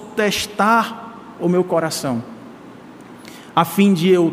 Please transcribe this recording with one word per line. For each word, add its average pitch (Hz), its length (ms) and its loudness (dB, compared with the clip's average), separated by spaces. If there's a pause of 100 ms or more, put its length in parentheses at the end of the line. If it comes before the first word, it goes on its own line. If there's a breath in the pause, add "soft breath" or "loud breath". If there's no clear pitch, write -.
(140)
testar - 1300 -2
o 175 80 0
meu 180 160 2
coração, 156 580 -2 (1300 loud breath)
a 165 80 4
fim 196 300 4
de 170 160 2
eu 175 220 4